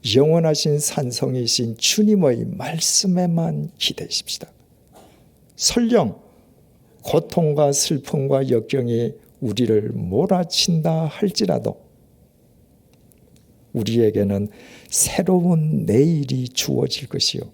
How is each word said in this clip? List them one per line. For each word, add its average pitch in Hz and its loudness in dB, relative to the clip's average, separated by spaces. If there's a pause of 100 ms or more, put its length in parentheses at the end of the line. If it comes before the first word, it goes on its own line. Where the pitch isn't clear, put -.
(140)
영원하신 156 4
산성이신 123 -2
주님의 180 4
말씀에만 165 -2
기대십시다. - -8 (1040)
설령 220 0 (800)
고통과 151 2
슬픔과 135 -2
역경이 120 0 (260)
우리를 110 0
몰아친다 160 0
할지라도 180 -2 (1900)
우리에게는 104 0 (420)
새로운 170 0
내일이 131 2
주어질 131 -4
것이요 - -4 (140)